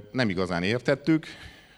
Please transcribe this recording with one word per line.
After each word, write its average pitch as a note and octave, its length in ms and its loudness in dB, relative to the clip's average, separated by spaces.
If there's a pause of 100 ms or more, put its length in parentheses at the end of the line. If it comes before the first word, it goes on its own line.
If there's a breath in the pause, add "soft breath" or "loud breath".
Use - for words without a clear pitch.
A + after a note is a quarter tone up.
(100)
nem B2+ 180 0
igazán F2 340 0
értettük, C3+ 640 2 (520 loud breath)